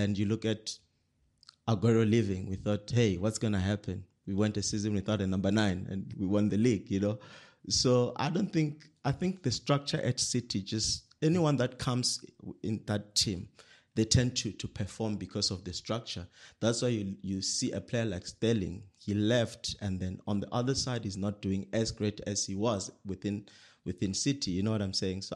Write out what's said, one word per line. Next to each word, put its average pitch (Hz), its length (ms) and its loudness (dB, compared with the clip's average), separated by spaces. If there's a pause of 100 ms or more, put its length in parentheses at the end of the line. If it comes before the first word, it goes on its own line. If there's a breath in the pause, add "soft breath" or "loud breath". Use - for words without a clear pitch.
and 101 140 2
you 104 80 2
look 107 200 0
at 107 320 -2 (920)
Aguero 113 420 6
leaving, 98 400 2
we 95 60 -4
thought, 104 360 -2
"Hey, 113 260 4
what's 104 220 0
gonna 107 200 0
happen?" 95 460 -2 (200)
We 98 80 -4
went 104 220 2
a 104 80 -2
season 107 300 -2
without 101 280 0
a 95 60 0
number 95 240 2
nine 98 380 2
and 95 280 -6
we 95 80 -2
won 104 240 4
the 98 80 2
league, 113 320 2
you 98 120 2
know. 104 180 0 (500 loud breath)
So 123 460 4
I 139 140 -2
don't 185 220 0
think, 151 380 -2 (140)
I 135 80 2
think 180 320 -2
the 127 80 0
structure 143 500 0
at 123 180 0
City, 120 420 -2
just - 420 -2 (180)
anyone 160 360 4
that 123 200 0
comes - 460 -2 (400)
in 107 220 -2
that 104 300 -2
team, 98 340 -2 (460 loud breath)
they 113 100 4
tend 123 320 4
to, 107 140 -2
to - 160 -8
perform 110 480 -6
because 95 340 -4
of 92 140 -6
the 92 100 -8
structure. 110 540 -6 (320 loud breath)
That's 120 240 0
why 123 60 2
you, 101 340 -2
you 95 180 -2
see - 300 -2
a 98 100 -4
player 113 240 -2
like 90 220 -4
Sterling, 104 560 0 (160)
he 104 140 -4
left, 107 680 2
and 95 180 -2
then 92 280 -4
on 104 120 0
the 98 120 -4
other 123 240 0
side, 120 280 -4
he's 98 140 -6
not 101 240 -4
doing 95 320 -2
as 110 180 0
great 104 360 -2
as 101 180 -2
he 98 100 -6
was 101 360 0 (140)
within, 101 420 -4 (380 loud breath)
within 95 280 -2
City. 139 380 -2
You 90 120 0
know 107 80 0
what 107 120 0
I'm 95 100 -4
saying? 95 300 -2
So - 120 -8